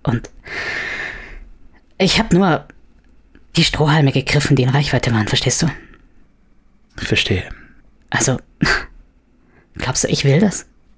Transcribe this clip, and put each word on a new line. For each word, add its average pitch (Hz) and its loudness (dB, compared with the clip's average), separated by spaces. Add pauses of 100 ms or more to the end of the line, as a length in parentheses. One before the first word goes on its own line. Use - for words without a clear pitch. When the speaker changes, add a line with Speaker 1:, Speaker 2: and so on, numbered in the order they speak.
Speaker 1:
Und - -2 (1700)
ich 185 2
hab 220 0
nur 180 2 (920)
die 165 2
Strohhalme 147 2
gegriffen, 139 0
die 131 4
in 127 2
Reichweite 139 0
waren, 107 0
verstehst 127 0
du? 165 2 (1300)
Speaker 2:
Ich - -6
verstehe. - 0 (640)
Speaker 1:
Also, - 0 (1400)
glaubst - -2
du, - -4
ich - 0
will 139 4
das? 202 0 (320)